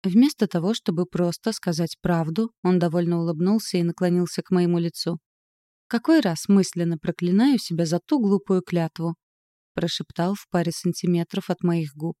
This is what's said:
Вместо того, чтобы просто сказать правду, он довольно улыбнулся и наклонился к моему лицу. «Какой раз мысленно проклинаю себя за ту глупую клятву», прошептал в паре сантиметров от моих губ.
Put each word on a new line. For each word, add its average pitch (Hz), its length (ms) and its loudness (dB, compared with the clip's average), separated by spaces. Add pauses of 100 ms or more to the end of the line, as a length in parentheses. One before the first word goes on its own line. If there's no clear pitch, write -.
Вместо 214 440 4
того, 170 280 0
чтобы 180 300 -2
просто 175 460 -2
сказать 165 500 -4
правду, 170 500 -2 (120)
он 180 160 2
довольно 170 400 0
улыбнулся 175 580 0
и 170 60 2
наклонился 175 600 0
к - 80 -6
моему 175 260 2
лицу. 170 400 -4 (720)
«Какой 285 340 2
раз 175 260 -2
мысленно 175 500 2
проклинаю 196 600 2
себя 170 280 -2
за 170 140 0
ту 294 200 0
глупую 196 420 2
клятву», 170 540 -4 (580)
прошептал 170 640 -4
в - 140 -18
паре 170 220 0
сантиметров 175 760 -2
от 180 140 -4
моих 165 320 -2
губ. 160 240 -8